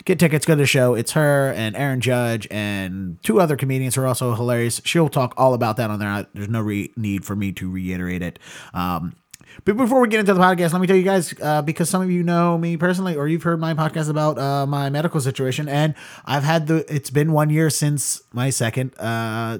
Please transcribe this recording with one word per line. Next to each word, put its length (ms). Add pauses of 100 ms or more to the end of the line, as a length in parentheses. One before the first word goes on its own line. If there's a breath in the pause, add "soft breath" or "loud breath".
Get 140
tickets, 280
go 80
to 40
the 80
show. 280
It's 180
her 400
and 220
Aaron 260
Judge 500
and 720
two 180
other 160
comedians 380
who 80
are 40
also 280
hilarious. 500
She'll 240
talk 280
all 180
about 240
that 120
on 80
there. 360
There's 140
no 120
re-, 360
need 280
for 100
me 180
to 180
reiterate 520
it. 160 (340 loud breath)
Um, 420 (500 loud breath)
but 120
before 240
we 80
get 120
into 140
the 60
podcast, 320
let 80
me 60
tell 100
you 60
guys, 400
uh, 200
because 280
some 120
of 80
you 120
know 340
me 200
personally, 400
or 100
you've 160
heard 160
my 160
podcast 340
about, 300
uh, 280
my 220
medical 320
situation, 480
and 260 (320 loud breath)
I've 180
had 220
the, 180 (100)
it's 160
been 220
one 180
year 180
since 540 (100)
my 180
second, 480
uh, 600